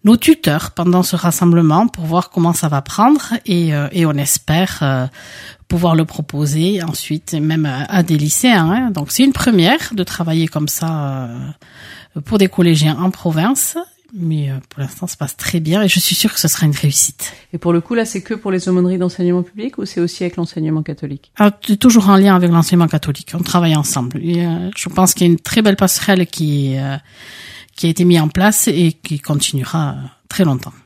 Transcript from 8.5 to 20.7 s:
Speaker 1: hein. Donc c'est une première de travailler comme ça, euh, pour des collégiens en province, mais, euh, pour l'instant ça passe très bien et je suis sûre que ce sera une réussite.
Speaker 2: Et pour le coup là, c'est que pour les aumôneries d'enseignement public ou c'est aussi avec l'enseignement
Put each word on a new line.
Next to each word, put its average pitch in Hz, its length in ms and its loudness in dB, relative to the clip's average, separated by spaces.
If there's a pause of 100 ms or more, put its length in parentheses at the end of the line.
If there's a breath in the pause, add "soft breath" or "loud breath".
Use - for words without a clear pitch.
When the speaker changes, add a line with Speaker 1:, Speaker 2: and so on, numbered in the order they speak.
Speaker 1:
hein. 240 200 0
Donc 147 200 -6
c'est 254 120 2
une 277 100 4
première 226 600 2
de 185 100 -2
travailler 165 440 -2
comme 151 200 -4
ça, 143 600 -6 (880 loud breath)
euh, 151 100 -8
pour 220 120 -2
des 190 120 4
collégiens 156 500 2
en 185 100 0
province, 185 680 -2 (380)
mais, 156 360 -4
euh, 135 80 -8 (100)
pour - 120 -12
l'instant 135 260 -8
ça - 100 -10
passe 147 180 -8
très - 240 -4
bien 165 220 0
et 202 60 2
je - 120 2
suis - 140 -2
sûre - 180 0
que - 80 -6
ce 165 80 -2
sera 156 200 0
une 147 80 0
réussite. - 580 -2 (180 loud breath)
Speaker 2:
Et 175 60 -10
pour 170 160 0
le 170 80 2
coup 240 140 -6
là, 226 100 0
c'est 202 160 -10
que 220 140 -8
pour 208 160 -6
les 185 180 -2
aumôneries 180 300 0
d'enseignement 180 420 0
public 208 380 -10
ou 196 60 -6
c'est - 140 -8
aussi 175 240 -4
avec 175 120 -6
l'enseignement 156 480 -4